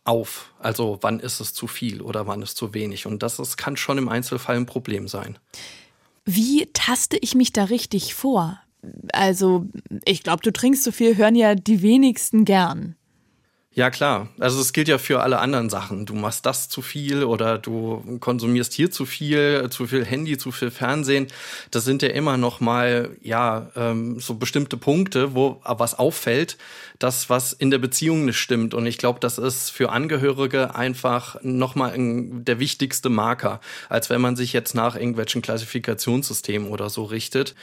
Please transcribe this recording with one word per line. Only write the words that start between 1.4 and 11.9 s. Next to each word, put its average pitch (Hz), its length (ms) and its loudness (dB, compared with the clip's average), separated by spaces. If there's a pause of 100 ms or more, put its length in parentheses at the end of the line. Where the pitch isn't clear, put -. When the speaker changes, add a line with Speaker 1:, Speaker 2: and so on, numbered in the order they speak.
Speaker 1:
zu - 120 -8
viel 104 340 -6
oder 107 260 -6
wann 104 160 -6
ist - 140 -10
zu 107 180 -6
wenig? 104 320 -6
Und 107 160 -6
das 117 160 -4
ist, 131 180 -8
kann 143 180 -6
schon 139 220 -2
im 127 120 0
Einzelfall 123 480 -2
ein 120 100 -2
Problem 110 400 -6
sein. - 320 -10 (840)
Speaker 2:
Wie 226 480 2
taste - 440 0
ich - 180 -2
mich 254 180 4
da 208 120 4
richtig 214 480 -2
vor? 190 460 0 (540)
Also, 185 520 4 (400)
ich 185 180 2
glaub, 165 200 0
du 226 100 2
trinkst 262 300 4
zu 233 80 0
viel, 226 260 4
hören 220 180 6
ja 220 200 6
die 202 260 4
wenigsten 220 640 6